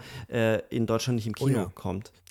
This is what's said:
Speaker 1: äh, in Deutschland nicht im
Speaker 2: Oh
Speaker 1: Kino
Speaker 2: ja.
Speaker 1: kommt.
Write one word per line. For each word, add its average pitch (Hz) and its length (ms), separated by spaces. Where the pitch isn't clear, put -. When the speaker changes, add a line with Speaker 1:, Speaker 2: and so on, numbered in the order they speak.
Speaker 1:
äh, 113 320
in 117 160
Deutschland 113 300
nicht 113 120
im 107 120
Speaker 2:
Oh 131 60
Speaker 1:
Kino 131 140
Speaker 2:
ja. 92 160
Speaker 1:
kommt. 95 360